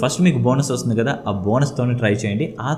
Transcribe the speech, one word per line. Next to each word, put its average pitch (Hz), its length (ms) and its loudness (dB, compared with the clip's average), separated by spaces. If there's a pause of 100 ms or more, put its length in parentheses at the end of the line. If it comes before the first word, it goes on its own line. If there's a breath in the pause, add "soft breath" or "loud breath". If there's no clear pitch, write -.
ఫస్ట్ 127 260 -2
మీకు 135 200 4
బోనస్ 135 280 2
వస్తుంది 117 260 0
కదా, 131 140 0 (140)
ఆ 101 40 -2 (120)
బోనస్తోనే 123 560 0
ట్రై 107 120 2 (100)
చేయండి. 110 240 -2 (220)
ఆ 151 80 -2